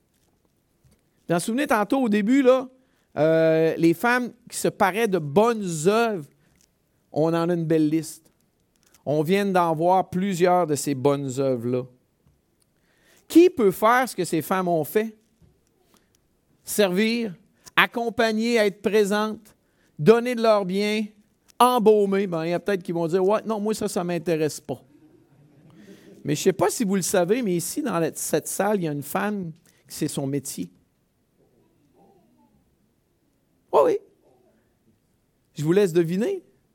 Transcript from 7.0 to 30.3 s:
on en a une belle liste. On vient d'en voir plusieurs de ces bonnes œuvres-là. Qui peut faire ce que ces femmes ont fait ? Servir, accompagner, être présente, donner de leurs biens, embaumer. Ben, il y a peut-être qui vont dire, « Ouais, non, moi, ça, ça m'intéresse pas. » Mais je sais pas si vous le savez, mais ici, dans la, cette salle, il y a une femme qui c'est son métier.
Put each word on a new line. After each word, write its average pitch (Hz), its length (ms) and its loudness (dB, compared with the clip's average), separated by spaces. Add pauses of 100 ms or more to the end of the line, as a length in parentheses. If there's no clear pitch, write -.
on 160 200 0
en 170 160 0
a 180 60 0
une 165 100 -4
belle 156 240 2
liste. - 440 -6 (760)
On 151 160 0
vient 196 240 0
d'en 180 260 2
voir 180 380 0
plusieurs 180 560 2
de 151 80 -2
ces 139 220 -4
bonnes 139 420 0
œuvres-là. 127 460 -2 (1400)
Qui 349 200 8
peut 214 220 2
faire 240 380 2
ce - 80 -14
que 180 80 -4
ces 160 180 -2
femmes 185 240 -2
ont 170 160 0
fait ? 214 340 -4 (1500)
Servir, 214 680 0 (440)
accompagner, 226 800 0
être 208 260 0
présente, 214 760 -2 (400)
donner 233 380 2
de 226 80 -4
leurs 208 220 2
biens, 208 400 -2 (540)
embaumer. 214 680 4
Ben, 165 180 -4
il 170 60 -4
y - 20 -2
a 170 60 0
peut-être 190 240 -4
qui - 80 -8
vont 170 160 -2
dire, « 185 180 0
Ouais, 202 220 2
non, 214 140 -4
moi, 214 140 -4
ça, 214 120 -4
ça 190 160 -6
m'intéresse 160 580 -4
pas. » - 220 -12 (1400)
Mais 143 100 -2
je - 80 -4
sais 190 100 2
pas 339 160 0
si - 160 -4
vous 196 120 -2
le 185 60 -2
savez, 196 400 0
mais 190 120 -2
ici, 170 260 -6
dans 208 180 -4
la, 160 140 -2
cette - 360 -6
salle, 202 300 -2
il 175 60 -4
y 160 40 -4
a 147 40 -6
une 143 100 -8
femme 196 500 -6 (360)
qui - 60 -18
c'est 156 140 -4
son 143 180 -6
métier. 143 420 -8 (3000)